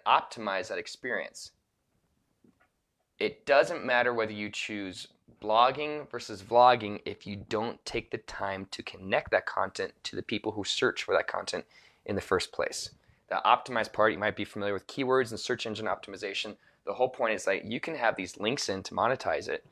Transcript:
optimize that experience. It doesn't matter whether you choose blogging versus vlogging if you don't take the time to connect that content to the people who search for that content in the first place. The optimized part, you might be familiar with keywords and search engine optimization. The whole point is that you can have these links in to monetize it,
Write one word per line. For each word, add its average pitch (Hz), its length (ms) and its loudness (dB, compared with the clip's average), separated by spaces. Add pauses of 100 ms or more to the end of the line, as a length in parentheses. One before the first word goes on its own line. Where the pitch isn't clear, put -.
optimize 104 600 2
that 92 120 -6
experience. - 720 -6 (1700)
It - 260 -4
doesn't 151 400 6
matter 123 280 4
whether 110 200 0
you 104 160 -4
choose 101 580 -6 (340)
blogging 139 680 2
versus 110 320 -10
vlogging 113 640 6
if - 220 -10
you 104 80 -6 (120)
don't 110 380 -2
take 113 240 -4
the - 80 -4
time 98 540 -6
to - 100 -10
connect 95 500 -4
that 98 140 2
content 95 480 -2 (100)
to - 120 -10
the 95 80 -4
people 107 300 -4
who 101 100 -6
search - 400 0
for 90 100 0
that - 140 2
content 92 380 -4 (400)
in 101 100 -4
the 95 60 -2
first - 300 0
place. - 380 -4 (400)
The 95 160 -2
optimized 117 480 2
part, 110 180 4
you 78 60 -2
might 104 180 -2
be 104 80 -6
familiar 101 300 -4
with 95 140 -6
keywords 131 420 0
and 110 100 -8
search - 260 -2
engine 110 200 -6
optimization. 101 720 -6 (280)
The 101 100 -4
whole 123 140 2
point 113 260 0
is 98 100 -6
that 95 200 2
you 113 140 -4
can 165 160 -6
have 117 200 2
these 92 240 -8
links 110 280 -2
in 95 160 -2
to - 120 -14
monetize 95 520 0
it, 78 240 -6